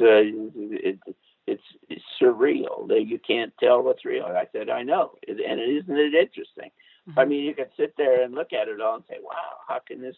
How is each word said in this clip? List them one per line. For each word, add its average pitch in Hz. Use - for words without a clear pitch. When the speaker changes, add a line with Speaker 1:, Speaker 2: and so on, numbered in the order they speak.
Speaker 1:
uh, 110
it, 107
it's, 104
it's -
surreal. 123
That 110
you 110
can't 113
tell 123
what's 127
real. 123
And 107
I -
said, 107
"I 120
know. 151
It, 104
and -
isn't 135
it 147
interesting?" -
I 135
Speaker 2:
Mm-hmm. 139
Speaker 1:
mean, 143
you 147
can 175
sit 151
there 131
and 123
look 170
at 110
it 104
all 110
and 98
say, -
"Wow, -
how -
can -
this 127